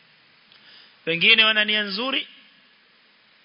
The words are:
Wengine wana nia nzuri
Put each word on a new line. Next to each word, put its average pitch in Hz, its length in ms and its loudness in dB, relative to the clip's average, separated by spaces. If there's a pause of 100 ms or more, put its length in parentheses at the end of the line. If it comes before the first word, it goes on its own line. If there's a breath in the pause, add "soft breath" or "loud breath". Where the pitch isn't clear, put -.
(1080 soft breath)
Wengine 208 380 4
wana 214 200 0
nia 214 180 -4
nzuri 247 440 -8 (1200)